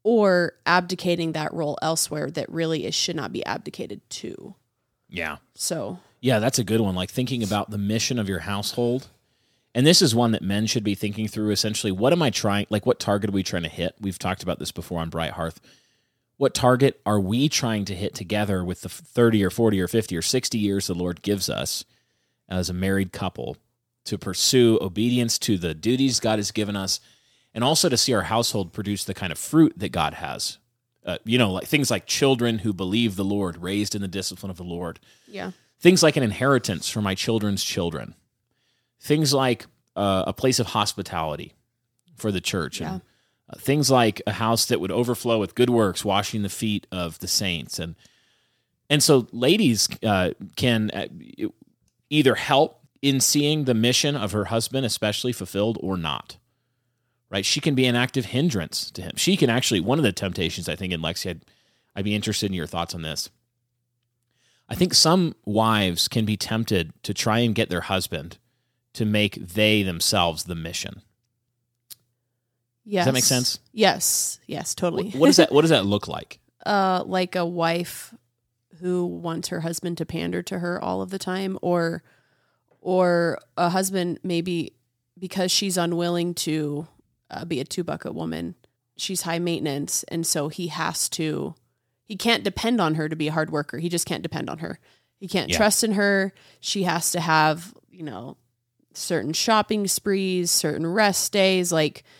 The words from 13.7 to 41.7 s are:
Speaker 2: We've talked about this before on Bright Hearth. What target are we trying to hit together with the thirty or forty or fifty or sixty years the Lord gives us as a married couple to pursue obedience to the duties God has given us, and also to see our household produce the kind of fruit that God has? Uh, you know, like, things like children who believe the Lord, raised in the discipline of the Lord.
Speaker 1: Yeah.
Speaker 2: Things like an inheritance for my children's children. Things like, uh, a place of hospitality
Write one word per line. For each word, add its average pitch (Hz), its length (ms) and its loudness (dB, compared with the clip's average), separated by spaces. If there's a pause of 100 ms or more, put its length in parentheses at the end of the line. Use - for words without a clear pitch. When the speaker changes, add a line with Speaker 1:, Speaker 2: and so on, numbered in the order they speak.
Speaker 2:
We've 98 180 -6
talked 92 240 -4
about 87 160 -4
this - 140 -8
before 85 280 -6
on 82 100 -4
Bright 80 220 -4
Hearth. 82 280 -8 (800)
What 139 160 0
target 131 500 4
are 104 160 2
we 117 280 2
trying 110 380 -2
to 101 80 -8
hit 92 200 -6
together 98 500 -2
with 90 180 -6
the 92 60 -10
thirty 113 560 4
or 90 60 2
forty 107 300 2
or 90 80 0
fifty 104 280 0
or 80 60 -4
sixty - 360 -2
years 101 280 0
the 92 80 -4
Lord 87 280 -4
gives 98 280 -2
us - 340 -6 (640)
as 92 220 -2
a 92 40 -4
married 95 380 0
couple - 440 -8 (500)
to 104 100 -6
pursue 113 640 4
obedience 113 600 0
to 104 180 0
the 85 160 -2
duties 123 460 0
God 110 180 2
has 104 120 -4
given 104 260 -4
us, 95 220 -4 (560)
and 113 80 -4
also 147 260 2
to 127 80 2
see 123 180 2
our 98 80 2
household 107 500 0
produce 101 320 -4
the 98 100 -8
kind 90 180 -8
of 73 60 -10
fruit - 380 4
that 78 140 -6
God 76 240 0
has? - 440 -8 (460)
Uh, 90 200 -6
you 113 140 2
know, 107 140 4
like, 92 140 -4
things 147 240 0
like 107 160 -2
children 120 540 0
who 107 120 -2
believe 98 440 0
the 98 80 -2
Lord, 95 380 -4
raised 98 320 -4
in 104 60 -6
the 98 80 -6
discipline 95 420 -8
of 90 60 -12
the 90 80 -14
Lord. 87 340 -8 (280)
Speaker 1:
Yeah. 190 240 -12 (280)
Speaker 2:
Things 180 240 6
like 156 140 4
an 143 60 2
inheritance 117 680 0
for 107 140 -4
my 95 120 0
children's 104 500 -2
children. 82 500 -6 (840)
Things 151 340 2
like, 131 320 2 (300)
uh, 98 300 2
a 90 60 -4
place - 260 0
of 117 100 0
hospitality 82 840 -4 (640)